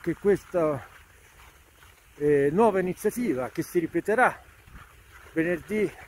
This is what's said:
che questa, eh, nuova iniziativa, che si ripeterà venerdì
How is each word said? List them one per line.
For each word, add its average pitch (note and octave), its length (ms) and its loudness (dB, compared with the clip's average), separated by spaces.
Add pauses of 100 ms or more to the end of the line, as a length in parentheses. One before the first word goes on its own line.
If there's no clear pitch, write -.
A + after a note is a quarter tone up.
che E3 140 -6
questa, E3 680 0 (1300)
eh, C#3+ 340 4
nuova F#3+ 300 4
iniziativa, F3+ 680 -2
che - 120 -6
si - 160 -4
ripeterà F3 580 0 (960)
venerdì F3 560 -2 (200)